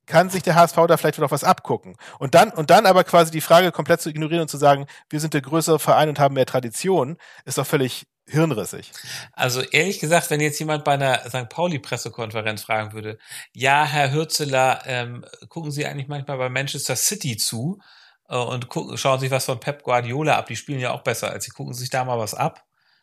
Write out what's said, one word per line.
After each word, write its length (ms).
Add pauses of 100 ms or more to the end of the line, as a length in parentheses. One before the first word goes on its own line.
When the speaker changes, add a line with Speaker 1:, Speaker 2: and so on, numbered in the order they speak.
Speaker 1:
kann 240
sich 140
der 120
H 100
S 80
V 140
da 100
vielleicht 220
noch 120
was 120
abgucken. 540 (220)
Und 160
dann, 160
und 180
dann 160
aber 180
quasi 280
die 100
Frage 300
komplett 300
zu 80
ignorieren 340
und 60
zu 80
sagen, 280 (240)
"Wir 100
sind 140
der 80
größere 380
Verein 300
und 100
haben 160
mehr 100
Tradition", 720 (260)
ist 140
doch 100
völlig 400 (200)
hirnrissig. 640 (420)
Speaker 2:
Also 280
ehrlich 380
gesagt, 300
wenn 120
jetzt 180
jemand 240
bei 100
einer 360
Sankt 240
Pauli-Pressekonferenz 1120
fragen 300
würde, 240 (360)
"Ja, 320
Herr 280
Hürzeler, 720
ähm, 400 (240)
gucken 220
Sie 140
eigentlich 220
manchmal 300
bei 120
Manchester 460
City 420
zu, 420 (500)
äh, 80
und 320
gucken, 280
schauen 220
sich 120
was 140
von 140
Pep 240
Guardiola 540
ab? 100
Die 80
spielen 240
ja 120
auch 120
besser 280
als 140
Sie. 60
Gucken 220
Sie 80
sich 80
da 160
mal 140
was 160
ab?" 280 (400)